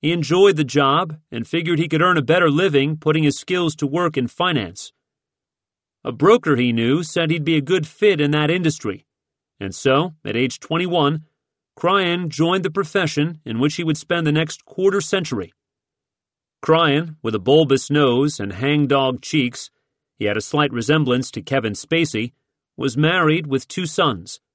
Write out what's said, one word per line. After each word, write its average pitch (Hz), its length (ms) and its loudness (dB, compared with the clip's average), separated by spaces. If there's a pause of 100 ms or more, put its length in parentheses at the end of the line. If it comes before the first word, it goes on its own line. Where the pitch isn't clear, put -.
He 156 100 0
enjoyed 175 440 4
the 151 80 0
job 143 540 0 (120)
and 117 160 -8
figured 165 320 -2
he 165 100 -2
could 156 140 0
earn 180 160 4
a 147 40 0
better 160 280 4
living 151 460 2
putting 156 260 0
his 143 160 2
skills 175 380 -2
to 147 100 -4
work 160 320 -2
in 123 100 -2
finance. 139 640 -4 (1080)
A 123 100 -8
broker 185 440 4
he 123 160 2
knew 120 300 0
said 165 280 -2
he'd 160 140 -2
be 160 140 2
a 143 40 -2
good 165 240 -2
fit 196 340 2
in 147 100 2
that 151 200 2
industry, 156 540 -2 (560)
and 95 140 -8
so, 151 400 0 (100)
at 107 100 -6
age 123 240 -2
twenty-one, 160 680 -2 (520)
Cryan 175 520 0
joined 170 340 0
the 175 60 -2
profession 165 760 -2
in 113 140 -6
which 147 180 0
he 170 80 -6
would 156 140 0
spend 170 280 -2
the 147 60 2
next 156 320 -2
quarter 190 380 0
century. 135 500 -4 (1120)
Cryan, 160 600 2
with 110 120 -4
a 107 40 -2
bulbous 135 520 4
nose 143 500 2
and 98 140 -6
hangdog 135 680 0
cheeks, 123 500 -4 (480)
he 101 60 -6
had 104 140 0
a 107 40 -6
slight 147 300 -2
resemblance 127 580 0
to 104 120 -10
Kevin 113 320 -4
Spacey, 135 580 -4 (460)
was 135 180 -4
married 156 500 2
with 135 220 -4
two 185 160 -6
sons. 127 560 -2 (140)